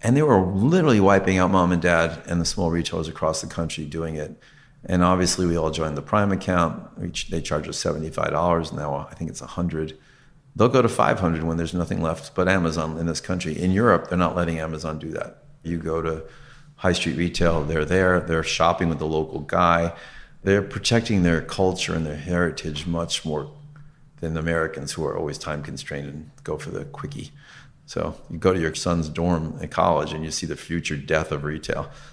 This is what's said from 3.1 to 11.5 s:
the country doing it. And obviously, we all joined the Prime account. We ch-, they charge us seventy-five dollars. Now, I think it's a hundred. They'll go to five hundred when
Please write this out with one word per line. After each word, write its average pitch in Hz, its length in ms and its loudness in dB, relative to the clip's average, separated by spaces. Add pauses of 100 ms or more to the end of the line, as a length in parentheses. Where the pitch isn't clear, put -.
the 80 60 -10
country 80 380 -6
doing 80 320 -6
it. 76 220 -8 (460)
And 90 180 2
obviously, 90 440 2
we 85 100 2
all 80 140 0
joined 78 260 -4
the 71 60 -6
Prime 101 280 2
account. 90 680 0
We 87 120 -6
ch-, - 200 -8
they 82 100 -2
charge 78 280 -4
us 78 100 -8
seventy-five 78 520 -2
dollars. 82 420 0
Now, 73 380 -6
I - 40 -18
think 80 160 -8
it's - 100 -12
a 64 60 -14
hundred. 80 500 -4 (600)
They'll 113 120 4
go 127 140 4
to 117 60 4
five 104 320 2
hundred 82 240 0
when 82 120 -2